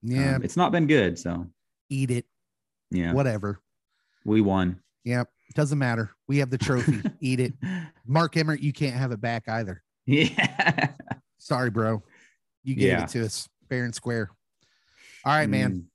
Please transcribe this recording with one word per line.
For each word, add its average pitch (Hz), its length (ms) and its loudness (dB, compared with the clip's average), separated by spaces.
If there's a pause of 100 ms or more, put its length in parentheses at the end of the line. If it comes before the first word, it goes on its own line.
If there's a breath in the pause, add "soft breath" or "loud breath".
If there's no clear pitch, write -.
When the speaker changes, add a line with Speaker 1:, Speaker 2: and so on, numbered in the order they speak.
Speaker 1:
Yeah. 131 360 0
Speaker 2:
um, 120 60 -4
it's - 140 -4
not 180 140 2
been 165 160 2
good. 104 320 4
So 87 280 -6 (420)
Speaker 1:
Eat 135 220 -2
it. 120 140 -4 (680)
Speaker 2:
yeah. 87 220 0
Speaker 1:
Whatever. 107 460 -2 (680)
Speaker 2:
We 107 160 4
won. 92 380 2 (260)
Speaker 1:
Yep. 123 240 -2 (260)
Doesn't 151 240 0
matter. 117 320 0 (160)
We 139 120 0
have 131 120 0
the 131 60 -2
trophy. 127 440 0 (100)
Speaker 2:
<laughs> - 80 -20
Speaker 1:
Eat 127 200 -2
it. 127 140 0 (520 loud breath)
Mark 151 320 0
Emmert, 156 240 0
you 147 120 -2
can't 135 220 -4
have 127 160 -2
it 104 100 -8
back 117 260 -4
either. 110 360 -6 (240)
Speaker 2:
Yeah. 156 800 2 (260)
<laughs> - 220 -20
Speaker 1:
Sorry, 127 320 -2
bro. 110 320 0 (600 soft breath)
You 131 120 -4
gave 131 140 2
Speaker 2:
Yeah. 87 140 2
Speaker 1:
it - 60 -6
to 117 160 -2
us - 220 -8 (220)
fair 127 160 -2
and 120 80 -6
square. 113 380 -6 (920 soft breath)
All 139 120 2
right, 151 140 2
man. 131 240 2
Speaker 2:
Mm. 87 100 -8 (120)